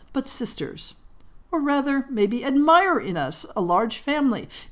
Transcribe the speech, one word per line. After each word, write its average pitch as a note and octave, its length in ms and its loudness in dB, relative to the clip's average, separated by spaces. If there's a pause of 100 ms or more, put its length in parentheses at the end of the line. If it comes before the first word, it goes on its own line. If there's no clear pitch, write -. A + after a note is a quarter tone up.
(140)
but C4 140 -4
sisters, - 680 -6 (560)
or E4+ 80 -2
rather, C#4 500 0
maybe A3+ 360 0
admire D#4+ 520 4
in F3 200 -2
us D3+ 280 -4 (120)
a G#3+ 40 0
large F#3 360 2
family C#4 500 0 (240)